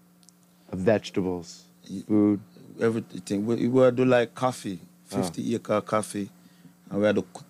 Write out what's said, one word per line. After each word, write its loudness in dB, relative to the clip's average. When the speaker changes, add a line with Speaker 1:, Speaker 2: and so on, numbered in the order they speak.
Speaker 1:
Of -6
vegetables, -2
Speaker 2:
Y-, -10
Speaker 1:
food. 4
Speaker 2:
everything. -2
We, 0
we 6
do, 0
like, 4
coffee, -4
Speaker 1:
Oh. -4
Speaker 2:
fifty -4
acre 0
coffee. -4
And -4
we 2
had 2
the 2
qu-, -18